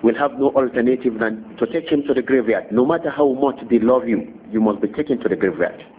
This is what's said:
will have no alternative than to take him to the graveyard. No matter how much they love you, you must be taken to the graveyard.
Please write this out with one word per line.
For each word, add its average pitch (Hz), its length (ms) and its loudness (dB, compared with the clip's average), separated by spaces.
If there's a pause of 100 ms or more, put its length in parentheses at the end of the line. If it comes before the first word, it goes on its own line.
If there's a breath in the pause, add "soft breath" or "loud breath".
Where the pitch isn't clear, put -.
will 113 120 4
have 143 220 -2
no 139 140 2
alternative 123 680 0
than 110 380 -4
to 123 100 0
take 160 220 -4
him 143 140 2
to 143 100 0
the 123 80 2
graveyard. 113 500 0
No 120 140 4
matter 165 240 -2
how 143 240 2
much 131 240 0 (120)
they 117 100 6
love 120 280 4
you, 107 120 0 (320)
you 110 100 0
must 104 200 2
be 107 80 -2
taken 151 320 -4
to - 80 -2
the 92 60 0
graveyard. 85 480 -2 (160)